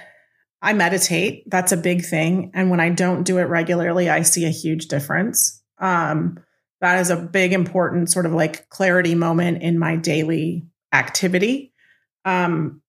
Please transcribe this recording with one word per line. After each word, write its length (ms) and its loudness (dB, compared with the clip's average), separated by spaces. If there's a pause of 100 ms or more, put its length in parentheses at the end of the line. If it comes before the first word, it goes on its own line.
(600)
I 100 0
meditate. 800 0
That's 240 0
a 40 0
big 280 0
thing. 480 -2
And 160 0
when 100 2
I 100 2
don't 340 0
do 160 0
it 40 2
regularly, 680 0
I 120 2
see 240 0
a 40 0
huge 380 -4
difference. 760 -2 (180)
Um, 600 -2 (400)
that 200 2
is 100 0
a 80 0
big, 340 0
important 580 0
sort 160 0
of, 60 -2
like, 380 -2
clarity 460 2
moment 460 2
in 160 0
my 200 0
daily 680 -2 (280)
activity. 800 0 (520)
Um, 640 -2